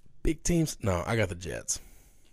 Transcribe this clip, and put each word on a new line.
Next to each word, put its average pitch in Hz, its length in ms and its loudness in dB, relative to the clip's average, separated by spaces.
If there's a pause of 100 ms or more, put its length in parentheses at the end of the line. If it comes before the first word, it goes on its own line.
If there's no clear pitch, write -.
(220)
big 156 220 0
teams. 165 400 2
No, 90 240 2
I 117 80 0
got 107 140 2
the 90 60 -8
Jets. 73 440 -6 (540)